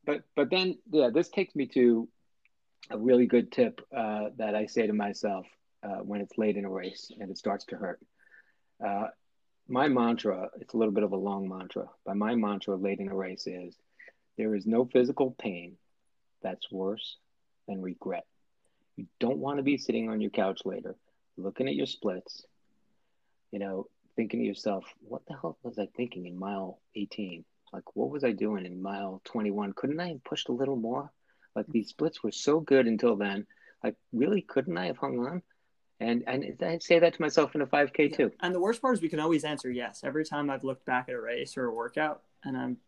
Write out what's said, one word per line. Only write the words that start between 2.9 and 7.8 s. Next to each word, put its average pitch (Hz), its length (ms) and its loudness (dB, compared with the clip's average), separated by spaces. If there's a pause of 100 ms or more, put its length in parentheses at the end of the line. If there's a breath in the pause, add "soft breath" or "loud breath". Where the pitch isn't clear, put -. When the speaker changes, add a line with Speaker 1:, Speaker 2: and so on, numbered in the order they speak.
Speaker 1:
a 107 60 -4
really 123 280 8
good 120 260 4
tip, - 300 2 (140)
uh, 107 420 -2
that 107 160 -2
I 107 140 0
say 113 180 2
to 107 80 2
myself, 101 540 -2 (340)
uh, 98 220 -6
when 101 180 -6
it's - 160 -12
late 107 200 2
in 98 80 -4
a 98 40 -4
race 95 500 -8
and 98 120 -10
it 95 80 -10
starts - 260 -4
to - 100 -10
hurt. 98 240 -8 (840 soft breath)